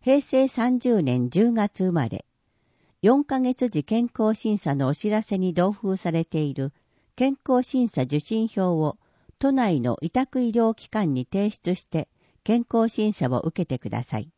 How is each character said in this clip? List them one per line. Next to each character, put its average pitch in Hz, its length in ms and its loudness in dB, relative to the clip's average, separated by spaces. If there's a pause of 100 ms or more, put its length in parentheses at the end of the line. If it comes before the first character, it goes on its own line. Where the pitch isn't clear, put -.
平 277 220 4
成 262 260 2
三 247 300 0
十 240 240 2
年 123 260 0
十 220 240 2
月 208 320 -2
生 185 80 2
ま 143 160 0
れ。 - 160 -8 (760)
四 262 220 4
ヶ 269 160 -2
月 254 280 0
時 151 160 -2
健 233 240 0
康 220 260 0
診 214 220 -2
査 143 180 -2
の 139 140 0
お 143 60 0
知 208 160 -4
ら 214 120 0
せ 208 140 -4
に 185 160 0
同 175 200 2
封 190 240 -4
さ 180 140 -4
れ 165 140 0
て - 160 -4
い 143 140 -2
る 139 180 -6 (440)
健 269 200 0 (100)
康 254 160 2
診 247 260 -2
査 139 140 -2
受 139 180 -2
診 220 260 -2
票 185 300 0
を 156 200 -2 (420)
都 277 140 0
内 214 280 2
の 120 200 -2
委 165 100 -6
託 262 300 -2
医 240 100 0
療 226 240 2
機 - 140 -20
関 190 240 -2
に 127 180 -2
提 202 200 0
出 180 240 -4
し - 100 -12
て - 240 -4 (360)
健 233 280 0
康 226 160 2
診 214 240 -2
査 131 160 -2
を 123 120 0
受 165 240 -4
け - 20 -10
て 127 120 -4
く - 120 -10
だ 110 120 -4
さ - 160 -6
い。 143 200 -10